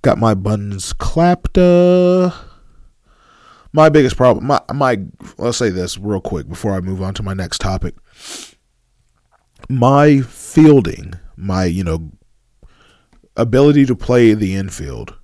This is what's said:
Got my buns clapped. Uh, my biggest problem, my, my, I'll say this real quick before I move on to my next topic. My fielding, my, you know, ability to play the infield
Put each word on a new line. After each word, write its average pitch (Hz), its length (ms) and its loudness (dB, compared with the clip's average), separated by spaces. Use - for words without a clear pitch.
Got - 160 0
my 110 160 2
buns 101 580 -6
clapped. - 640 0
Uh, 180 720 2
my 156 200 4
biggest 143 260 2
problem, 127 300 2
my, 139 140 0
my, 131 260 -2
I'll 120 140 -4
say 117 160 -2
this 90 300 -6
real 98 240 -6
quick 80 260 -8
before 98 240 -6
I 92 80 -4
move 92 220 -8
on 95 120 -6
to 104 80 -10
my 98 120 -8
next 95 260 -10
topic. 92 340 -6
My 139 540 4
fielding, 120 920 2
my, 92 300 -2
you 90 180 -2
know, 80 260 -6
ability 139 500 4
to 123 80 -2
play 120 380 2
the 101 240 -2
infield 73 680 -10